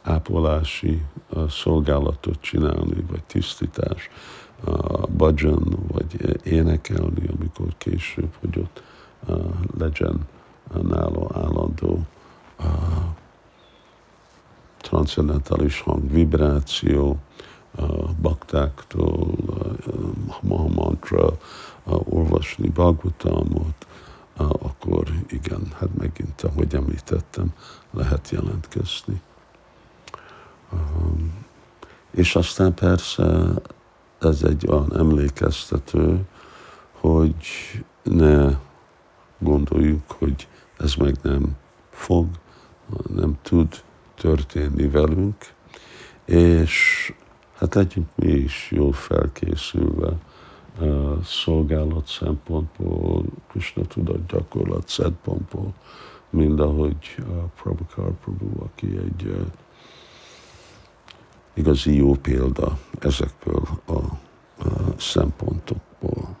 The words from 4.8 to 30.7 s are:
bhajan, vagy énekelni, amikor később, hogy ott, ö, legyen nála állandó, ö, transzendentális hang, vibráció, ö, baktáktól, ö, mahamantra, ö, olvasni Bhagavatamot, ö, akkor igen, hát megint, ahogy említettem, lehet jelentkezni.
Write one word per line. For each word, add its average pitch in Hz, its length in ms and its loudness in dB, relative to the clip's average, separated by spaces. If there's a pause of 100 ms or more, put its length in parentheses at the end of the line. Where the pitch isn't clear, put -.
bhajan, 78 680 4 (100)
vagy - 560 -2
énekelni, 82 840 2 (100)
amikor 80 300 -4 (100)
később, 82 640 -4
hogy 87 200 -4
ott, - 240 -8 (420)
ö, 85 140 -2 (380)
legyen 80 500 -2 (540)
nála 50 520 0
állandó, 50 680 -2 (600)
ö, 82 40 -6 (2250)
transzendentális 73 1040 0
hang, 73 300 -2
vibráció, 73 1040 2 (580)
ö, 78 100 -2 (360)
baktáktól, 53 1120 -2 (500)
ö, - 60 -8 (500)
mahamantra, 50 840 0
ö, - 760 -6
olvasni 82 680 0
Bhagavatamot, 80 1160 0 (500)
ö, 78 60 0
akkor 69 600 -2 (240)
igen, - 340 -6 (180)
hát 92 180 -2
megint, - 440 -6
ahogy 73 340 0
említettem, 82 760 -2 (380)
lehet 73 380 -2
jelentkezni. - 920 -6 (1500)